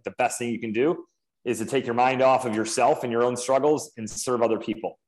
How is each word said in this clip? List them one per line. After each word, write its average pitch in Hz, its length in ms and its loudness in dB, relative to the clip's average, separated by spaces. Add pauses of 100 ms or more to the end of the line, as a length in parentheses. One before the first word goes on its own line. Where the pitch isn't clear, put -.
the 104 140 -10
best 123 200 -2
thing 120 120 -4
you 113 100 -4
can 110 140 -6
do 156 320 0 (400)
is 113 140 -2
to 113 40 -6
take 131 220 -2
your 120 80 -2
mind 127 260 2
off 131 240 4
of 113 100 -2
yourself 120 500 0
and 123 60 -4
your 117 120 2
own 123 160 0
struggles 135 580 0
and 110 140 -10
serve 123 320 -2
other 110 160 4
people. 104 500 -8